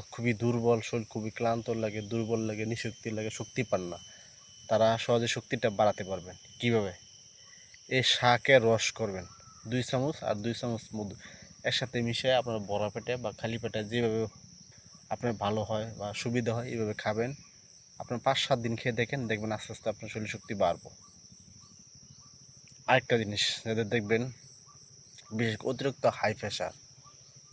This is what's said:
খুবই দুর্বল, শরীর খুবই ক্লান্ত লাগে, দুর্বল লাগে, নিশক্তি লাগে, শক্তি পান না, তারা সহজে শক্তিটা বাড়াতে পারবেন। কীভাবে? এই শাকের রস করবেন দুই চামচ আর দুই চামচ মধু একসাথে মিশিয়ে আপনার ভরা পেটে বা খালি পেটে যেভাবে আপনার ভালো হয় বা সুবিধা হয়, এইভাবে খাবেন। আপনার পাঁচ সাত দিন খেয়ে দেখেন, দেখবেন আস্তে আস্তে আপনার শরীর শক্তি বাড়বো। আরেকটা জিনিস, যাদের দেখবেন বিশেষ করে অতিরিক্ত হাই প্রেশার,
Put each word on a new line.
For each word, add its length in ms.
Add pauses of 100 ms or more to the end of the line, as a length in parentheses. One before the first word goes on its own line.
(100)
খুবই 240
দুর্বল, 480
শরীর 240
খুবই 240
ক্লান্ত 400
লাগে, 320
দুর্বল 380
লাগে, 260
নিশক্তি 440
লাগে, 200
শক্তি 320
পান 260
না, 100 (680)
তারা 200 (120)
সহজে 300
শক্তিটা 420
বাড়াতে 340
পারবেন। 320 (200)
কীভাবে? 360 (960)
এই 160
শাকের 580
রস 280
করবেন 340 (420)
দুই 160
চামচ 400
আর 140
দুই 180
চামচ 300 (100)
মধু 220 (480)
একসাথে 380
মিশিয়ে 320
আপনার 240
ভরা 320
পেটে 260
বা 160
খালি 260
পেটে 260
যেভাবে 360 (920)
আপনার 240
ভালো 280
হয় 240 (100)
বা 180
সুবিধা 400
হয়, 140
এইভাবে 260
খাবেন। 360 (720)
আপনার 200
পাঁচ 180
সাত 200
দিন 180
খেয়ে 180
দেখেন, 320
দেখবেন 260
আস্তে 200
আস্তে 160
আপনার 220
শরীর 220
শক্তি 220
বাড়বো। 340 (2000)
আরেকটা 320
জিনিস, 240 (200)
যাদের 260
দেখবেন 340 (1120)
বিশেষ 240
করে 140
অতিরিক্ত 340 (100)
হাই 200
প্রেশার, 380 (800)